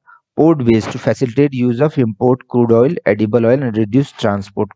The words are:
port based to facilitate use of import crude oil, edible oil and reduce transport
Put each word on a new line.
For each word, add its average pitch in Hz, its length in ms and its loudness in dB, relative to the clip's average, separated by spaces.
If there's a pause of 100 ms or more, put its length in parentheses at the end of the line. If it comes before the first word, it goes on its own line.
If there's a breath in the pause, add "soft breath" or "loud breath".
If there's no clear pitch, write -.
(400 soft breath)
port 147 280 2
based 113 240 2
to 127 60 -8
facilitate 127 520 -2 (140)
use 120 180 0
of 151 160 0
import 123 380 0 (200)
crude 117 160 2
oil, 127 240 2 (140)
edible 107 360 0
oil 135 180 2
and 113 120 -6
reduce 113 440 -2
transport 101 560 -4